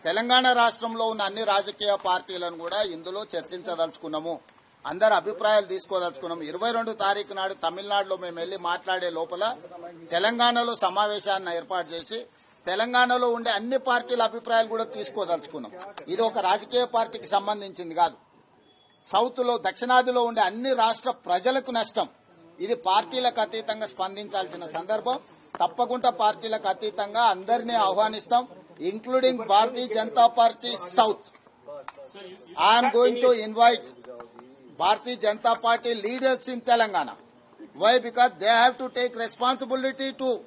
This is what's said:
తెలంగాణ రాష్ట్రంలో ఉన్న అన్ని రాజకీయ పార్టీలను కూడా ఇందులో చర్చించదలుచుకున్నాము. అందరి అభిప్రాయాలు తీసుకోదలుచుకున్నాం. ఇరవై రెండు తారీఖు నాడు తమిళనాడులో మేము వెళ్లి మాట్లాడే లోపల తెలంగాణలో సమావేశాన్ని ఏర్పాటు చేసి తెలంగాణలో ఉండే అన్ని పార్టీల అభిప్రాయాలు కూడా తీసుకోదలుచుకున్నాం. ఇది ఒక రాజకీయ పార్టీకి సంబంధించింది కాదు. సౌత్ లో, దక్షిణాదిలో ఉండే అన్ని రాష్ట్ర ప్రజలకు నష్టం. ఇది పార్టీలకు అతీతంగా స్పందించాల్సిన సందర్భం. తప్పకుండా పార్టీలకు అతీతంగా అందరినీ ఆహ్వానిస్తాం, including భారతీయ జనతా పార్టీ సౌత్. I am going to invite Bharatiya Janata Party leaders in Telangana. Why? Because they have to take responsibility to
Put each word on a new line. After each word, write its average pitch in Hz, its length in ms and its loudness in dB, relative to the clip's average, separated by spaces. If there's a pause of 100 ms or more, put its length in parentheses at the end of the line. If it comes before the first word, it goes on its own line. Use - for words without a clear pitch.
తెలంగాణ 240 400 4 (140)
రాష్ట్రంలో 226 520 0
ఉన్న 214 160 -4
అన్ని 208 220 -6
రాజకీయ 202 420 0 (140)
పార్టీలను 180 560 -2
కూడా 180 160 -4 (160)
ఇందులో 185 280 -10 (100)
చర్చించదలుచుకున్నాము. 165 1000 -6 (560)
అందరి 202 280 4
అభిప్రాయాలు 208 540 0
తీసుకోదలుచుకున్నాం. 175 680 -6 (100)
ఇరవై 196 260 -4
రెండు 226 160 -4 (100)
తారీఖు 202 380 -2
నాడు 190 140 -4 (100)
తమిళనాడులో 196 600 -2
మేము 170 180 -10
వెళ్లి 185 160 -8 (100)
మాట్లాడే 180 500 -2
లోపల 175 260 -4 (680)
తెలంగాణలో 233 600 2 (100)
సమావేశాన్ని 196 760 0
ఏర్పాటు 170 340 -6
చేసి 170 260 -10 (500)
తెలంగాణలో 247 680 2
ఉండే 226 220 -2
అన్ని 247 220 0 (100)
పార్టీల 240 400 0
అభిప్రాయాలు 226 440 0
కూడా 226 220 -4
తీసుకోదలుచుకున్నాం. 165 760 -6 (420)
ఇది 214 160 0
ఒక 226 80 -4 (120)
రాజకీయ 208 340 0 (120)
పార్టీకి 220 400 -4
సంబంధించింది 196 680 -4
కాదు. 147 160 0 (920)
సౌత్ 247 380 2
లో, 240 60 2 (120)
దక్షిణాదిలో 247 600 2
ఉండే 220 220 2
అన్ని 247 240 -2 (100)
రాష్ట్ర 226 260 0 (180)
ప్రజలకు 254 420 0 (100)
నష్టం. 220 280 -2 (560)
ఇది 226 120 -2 (140)
పార్టీలకు 233 560 0
అతీతంగా 220 500 -6
స్పందించాల్సిన 190 720 -6 (100)
సందర్భం. 214 420 -2 (420)
తప్పకుండా 240 500 0 (120)
పార్టీలకు 214 480 0
అతీతంగా 208 520 -2 (120)
అందరినీ 226 400 -2 (100)
ఆహ్వానిస్తాం, 214 580 2 (460)
including 254 480 0 (160)
భారతీయ 247 420 2
జనతా 226 300 4 (140)
పార్టీ 233 320 2 (260)
సౌత్. 220 260 4 (1500)
I - 100 8
am 247 60 2 (100)
going 247 260 6
to 254 80 6 (160)
invite 233 400 4 (960)
Bharatiya 214 420 0
Janata 214 300 0 (140)
Party 233 260 2 (140)
leaders 254 460 -2
in 240 160 -8
Telangana. 190 460 2 (680)
Why? 226 120 6 (120)
Because 240 260 2 (100)
they 220 100 4 (120)
have 254 180 4
to 254 60 -6 (100)
take 247 260 -4
responsibility 262 840 -2 (100)
to 262 80 0 (180)